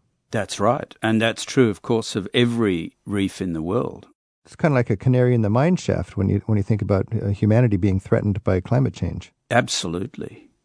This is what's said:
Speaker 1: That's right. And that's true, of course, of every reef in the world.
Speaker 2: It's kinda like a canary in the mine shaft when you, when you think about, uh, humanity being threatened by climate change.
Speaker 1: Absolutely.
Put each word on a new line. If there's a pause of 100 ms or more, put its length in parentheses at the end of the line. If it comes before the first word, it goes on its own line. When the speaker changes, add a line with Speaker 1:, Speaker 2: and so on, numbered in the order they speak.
(300)
Speaker 1:
That's
right.
And
that's
true,
of
course,
of
every
reef
in
the
world. (380)
Speaker 2:
It's
kinda
like
a
canary
in
the
mine
shaft
when
you,
when
you
think
about,
uh,
humanity
being
threatened
by
climate
change. (180)
Speaker 1:
Absolutely. (160)